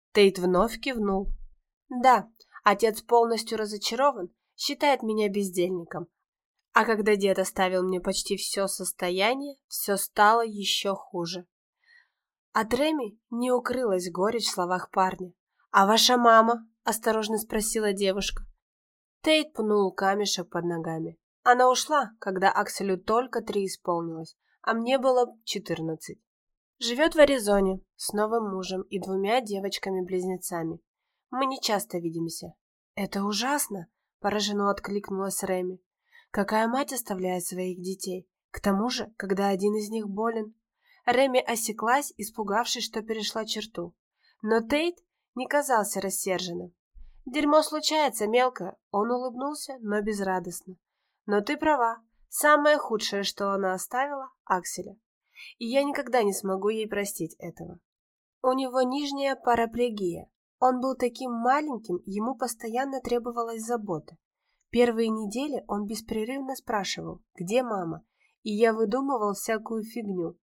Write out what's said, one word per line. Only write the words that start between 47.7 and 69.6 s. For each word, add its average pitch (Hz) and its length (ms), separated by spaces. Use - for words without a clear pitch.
мелко", 240 500
он 208 200
улыбнулся, 254 720
но 208 220
безрадостно. 185 760
"Но 208 140
ты 285 160
права, 262 460
самое 294 480
худшее, 208 460
что 196 280
она 196 220
оставила, 269 580
Акселя. 180 520
И 233 80
я 269 180
никогда 262 380
не 202 120
смогу 190 340
ей 220 180
простить 202 520
этого". - 400
У 254 100
него 262 300
нижняя 277 540
параплегия. 226 920
Он 254 220
был 262 160
таким 247 360
маленьким, 233 720
ему 220 320
постоянно 254 640
требовалась 233 640
забота. 202 520
Первые 233 400
недели 220 580
он 208 200
беспрерывно 233 720
спрашивал, 175 640
где 202 280
мама, 180 420
и 220 80
я 220 240
выдумывал 226 580
всякую 220 500